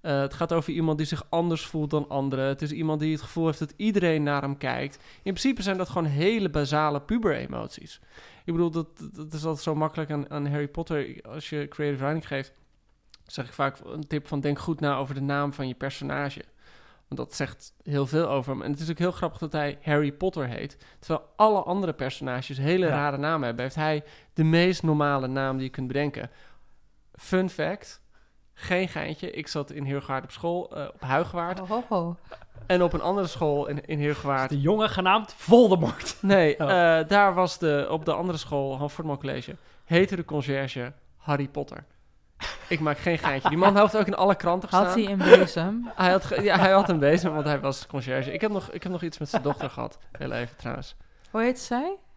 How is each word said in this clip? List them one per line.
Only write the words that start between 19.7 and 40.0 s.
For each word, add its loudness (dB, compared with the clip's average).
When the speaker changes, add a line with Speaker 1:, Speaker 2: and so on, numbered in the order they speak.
Speaker 1:
Harry 2
Potter -4
heet, -10
terwijl -4
alle 6
andere -2
personages -6
hele 2
Speaker 2:
Ja. 2
Speaker 1:
rare 0
namen -2
hebben. -4
Heeft -6
hij 0
de 2
meest 4
normale 2
naam -2
die -4
je -8
kunt -8
bedenken. -4
Fun -2
fact: -8
geen -2
geintje. -8
Ik -12
zat -6
in -8
Heerhugowaard -4
op -18
school, -6
eh, -8
op -20
Huigewaard. -2
Speaker 3:
Ho, -10
ho, -4
ho. -2
Speaker 1:
En 4
op 4
een -2
andere 0
school 0
in, -6
in -4
Heerhugowaard 0
Speaker 2:
De -2
jongen 2
genaamd 0
Voldemort. 6
Speaker 1:
Nee, 6
Speaker 2:
Oh. 6
Speaker 1:
eh, 0
daar 6
was 2
de, 2
op -2
de 0
andere -2
school, -4
Han -4
Fortman -6
College, -8
heette 4